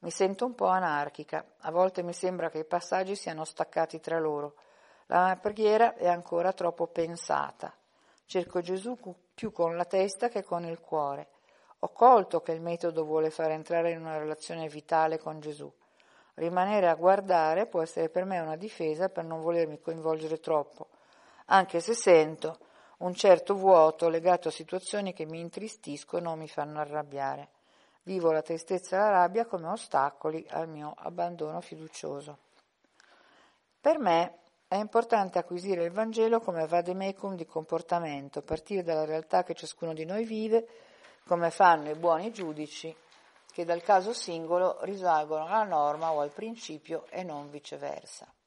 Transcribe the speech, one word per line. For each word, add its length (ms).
Mi 60
sento 380
un 80
po' 100
anarchica, 800
a 100
volte 320
mi 100
sembra 380
che 80
i 80
passaggi 500
siano 300
staccati 540
tra 180
loro. 380
La 200
mia 100
preghiera 580
è 140
ancora 460
troppo 340
pensata. 840
Cerco 360
Gesù 360
cu-, 180
più 160
con 240
la 100
testa 420
che 160
con 220
il 140
cuore. 500
Ho 120
colto 500
che 100
il 100
metodo 420
vuole 260
far 220
entrare 400
in 80
una 180
relazione 520
vitale 500
con 200
Gesù. 320
Rimanere 560
a 60
guardare 720
può 160
essere 260
per 160
me 140
una 160
difesa 540
per 160
non 160
volermi 380
coinvolgere 600
troppo, 500
anche 340
se 140
sento 640
un 140
certo 400
vuoto 560
legato 380
a 40
situazioni 640
che 120
mi 140
intristiscono 920
o 40
mi 120
fanno 320
arrabbiare. 680
Vivo 280
la 100
tristezza 540
e 40
la 100
rabbia 360
come 220
ostacoli 840
al 180
mio 300
abbandono 640
fiducioso. 760
Per 200
me 400
è 80
importante 640
acquisire 460
il 80
Vangelo 480
come 260
vademecum 720
di 100
comportamento, 960
partire 400
dalla 240
realtà 380
che 100
ciascuno 400
di 100
noi 200
vive, 440
come 240
fanno 400
i 40
buoni 360
giudici, 640
che 140
dal 180
caso 300
singolo 680
risalgono 640
alla 180
norma 480
o 100
al 100
principio 800
e 100
non 300
viceversa. 720